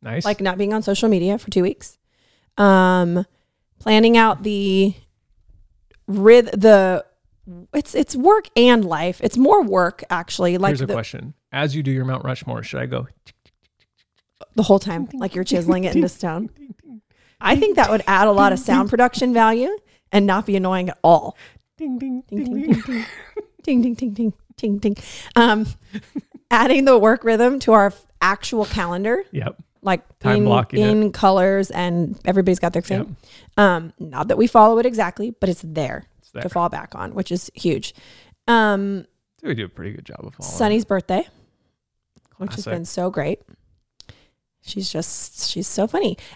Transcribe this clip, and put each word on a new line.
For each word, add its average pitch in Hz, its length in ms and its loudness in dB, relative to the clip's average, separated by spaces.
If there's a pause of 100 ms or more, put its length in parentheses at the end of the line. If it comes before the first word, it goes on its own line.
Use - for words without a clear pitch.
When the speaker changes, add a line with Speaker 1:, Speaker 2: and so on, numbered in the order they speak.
Speaker 1:
Nice. 117 220 -8
Speaker 2:
Like, 208 160 -4
not 185 180 -2
being 202 160 -2
on 214 80 -2
social 202 260 0
media 196 300 0
for - 120 -14
two 185 120 0
weeks. - 360 -6 (580)
Um, 185 680 4 (540)
planning 226 380 4
out 214 260 4
the 196 520 0 (1120)
ryth-, 214 440 6
the, 196 520 4 (680)
it's, 294 220 -6
it's - 220 -2
work 381 400 2
and 240 280 4
life. 170 380 -6
It's - 140 -4
more 294 260 4
work, 190 480 -2
actually. 180 480 -2
Like 196 120 0
Speaker 1:
Here's 131 120 -2
a 135 40 -4
Speaker 2:
the - 80 -6
Speaker 1:
question. 127 400 -10 (180)
As 139 220 -4
you 156 80 -6
do 135 80 -4
your 131 140 -2
Mount 131 200 -6
Rushmore, 127 380 -8
should 131 180 -10
I 127 60 -6
go 131 200 -8 (1500)
Speaker 2:
the 220 60 0
whole 196 160 4
time, 180 360 -6
like 226 200 -8
you're 185 100 -4
chiseling 180 400 -2
it - 120 -4
into 233 120 2
stone? 180 420 -8 (880)
I 247 160 2
think 403 200 2
that 240 140 4
would 220 160 0
add 196 220 4
a 208 40 4
lot 196 200 4
of 185 60 -2
sound 208 320 0
production 247 440 0
value 233 420 2 (360)
and 202 140 4
not 196 200 0
be 196 100 -2
annoying 185 320 -2
at - 140 -10
all. - 340 4 (400)
Speaker 1:
Ding, 262 220 -8
ding, 254 300 -8
Speaker 2:
Ding, 214 160 -8
Speaker 1:
ding, 247 100 -6
Speaker 2:
ding, 269 80 -6
Speaker 1:
ding. 311 100 2
Speaker 2:
ding, 226 100 0
ding. 233 220 -8 (580)
Ding, 254 200 0
ding, 240 120 -2
ding, 226 180 -6
ding, 214 200 -4 (240)
ding, 202 220 -4
ding. 202 180 -2 (400)
Um, 220 300 2 (440)
<laughs> - 400 -14
adding 254 340 2
the 254 140 6
work 220 260 2
rhythm 233 360 2
to 226 120 2
our 202 140 6
f-, - 200 -6 (140)
actual 202 440 -2
calendar. 202 680 -4
Speaker 1:
Yep. - 280 -8 (240)
Speaker 2:
Like, 185 180 -2 (160)
Speaker 1:
Time 208 200 2
Speaker 2:
in, 208 60 2
Speaker 1:
blocking - 380 2
it. 208 60 2
Speaker 2:
in 214 240 2
colors, 190 580 2
and 175 540 -4
everybody's 185 340 0
got 175 140 -2
their 175 100 -4
thing. 190 340 -6 (400)
Speaker 1:
Yep. 208 80 6
Speaker 2:
Um, 170 340 0
not 156 300 -8
that - 100 0
we 233 80 4
follow 226 320 6
it 240 80 0
exactly, 214 520 -4
but 196 100 -2
it's 175 140 -4
there 156 440 -8 (140)
Speaker 1:
It's - 120 -20
there. - 100 -12
Speaker 2:
to 180 60 -6
fall 175 200 -2
back - 260 -12
on, - 200 -12
which 196 160 -6
is 180 240 -6
huge. - 400 -4 (540)
Um, 202 580 0 (360)
Speaker 1:
We 214 120 -6
do 107 120 -8
a - 20 -14
pretty 95 240 -14
good - 120 -18
job - 220 -20
of - 80 -20
following - 220 -10
Speaker 2:
Sonny's 220 260 0
Speaker 1:
it. - 60 -10
Speaker 2:
birthday, 190 400 -4 (1080)
which 180 160 -12
has 208 100 -12
Speaker 1:
Classic. - 80 -8
Speaker 2:
been 170 140 -8
so 185 240 -6
great. 160 300 -6 (1200)
She's - 280 -10
just, - 600 -8
she's - 180 -8
so 196 180 -2
funny. 233 300 -4 (200)